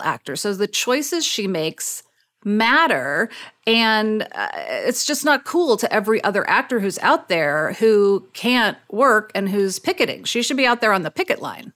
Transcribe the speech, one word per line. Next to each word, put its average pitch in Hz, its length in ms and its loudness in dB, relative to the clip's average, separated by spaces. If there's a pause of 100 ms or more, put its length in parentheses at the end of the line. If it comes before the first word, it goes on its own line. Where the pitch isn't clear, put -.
actor. 143 320 -6
So 208 160 -2
the 202 140 -2
choices 285 580 -2
she 202 220 -4
makes 165 560 -6 (420)
matter. 214 840 2 (360)
And, 220 580 2 (120)
uh, 98 220 -4
it's 127 480 -4
just 294 180 -4
not 285 220 2
cool 311 320 2
to - 160 -2
every 214 320 2
other 202 240 0
actor 240 320 0
who's 196 180 -4
out 254 300 2
there 156 500 0
who 202 540 4
can't 233 440 0 (140)
work 214 420 2
and 196 140 -2
who's 196 320 -2
picketing. - 460 -2
She - 180 -2
should 262 140 -2
be 269 100 2
out 240 140 2
there 220 100 4
on 190 120 2
the 151 80 -6
picket - 300 -4
line. 110 340 -12